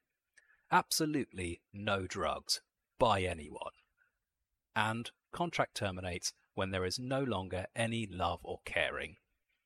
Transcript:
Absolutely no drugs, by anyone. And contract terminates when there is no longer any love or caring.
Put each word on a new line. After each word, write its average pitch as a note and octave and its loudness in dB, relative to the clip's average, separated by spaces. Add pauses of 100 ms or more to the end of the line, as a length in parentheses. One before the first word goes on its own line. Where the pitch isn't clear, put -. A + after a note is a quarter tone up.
(720)
Absolutely C#3+ 0 (100)
no G2+ 0
drugs, D2+ -2 (380)
by G#2+ 6
anyone. D#2 -4 (1000)
And A2 0 (220)
contract - 0
terminates F#2 -4 (220)
when F#2+ 0
there F#2+ 2
is F#2 0
no C3 0
longer F#2 0
any A2+ 0
love F2 0
or - -6
caring. - 0 (500)